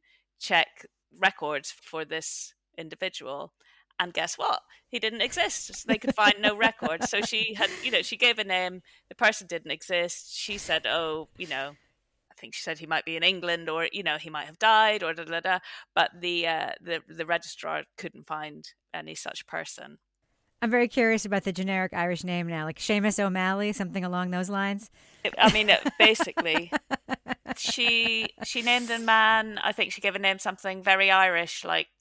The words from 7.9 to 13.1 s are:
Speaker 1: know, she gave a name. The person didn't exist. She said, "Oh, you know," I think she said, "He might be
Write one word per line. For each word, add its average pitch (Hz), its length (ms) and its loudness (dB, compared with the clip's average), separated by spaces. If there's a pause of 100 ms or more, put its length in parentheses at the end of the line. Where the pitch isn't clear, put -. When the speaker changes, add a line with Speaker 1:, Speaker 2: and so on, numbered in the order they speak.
Speaker 1:
know, 190 100 2
she - 160 -6
gave 233 220 4
a 214 40 -2
name. 185 380 -2 (280)
The - 60 -18
person 214 320 2
didn't 160 240 -6
exist. 175 640 -4
She 202 220 -6
said, 160 300 -2
"Oh, 156 500 -2
you 175 100 -10
know," 139 280 -6 (560)
I - 40 -20
think - 200 -16
she - 80 -10
said, 160 160 -6
"He 160 80 -14
might 160 180 -2
be 165 100 -6